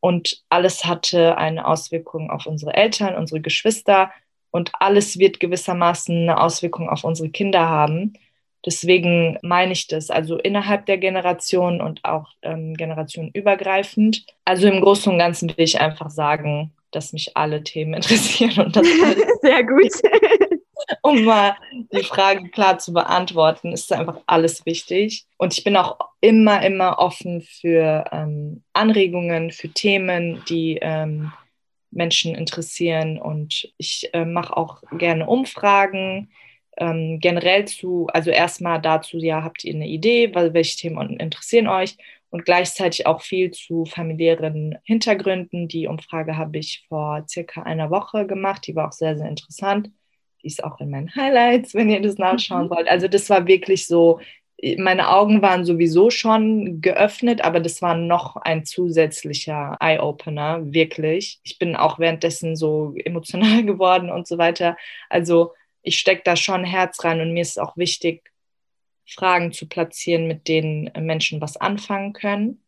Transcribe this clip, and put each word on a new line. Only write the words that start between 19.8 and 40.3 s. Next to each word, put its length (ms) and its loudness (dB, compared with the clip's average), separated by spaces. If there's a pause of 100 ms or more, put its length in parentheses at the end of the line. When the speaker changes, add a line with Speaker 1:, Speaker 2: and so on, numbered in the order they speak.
Speaker 1:
um 220 6
mal 320 4 (360)
die 120 4
Frage 460 2
klar 300 2
zu 140 -10
beantworten, 800 2
ist 200 -6
einfach 260 -4 (100)
alles 380 2
wichtig. 600 -4 (120)
Und 200 -2
ich 60 -8
bin 140 2
auch 200 0 (240)
immer, 420 6
immer 360 0
offen 420 -2
für, 680 0
ähm, 520 -8 (100)
Anregungen, 760 0
für 180 -14
Themen, 800 -2
die, 320 -2
ähm, 500 -4 (600)
Menschen 440 -4
interessieren. 840 -4
Und 580 -8
ich, 360 -8
äh, 120 -2
mache 320 -6
auch 240 -6 (160)
gerne 300 0
Umfragen, 1000 0 (480)
ähm, 440 -4
generell 440 2
zu, 480 -4
also 180 0
erstmal 500 0
dazu, 360 -2
ja, 260 -2
habt 200 -12
ihr 120 -8
eine 120 -6
Idee, 480 2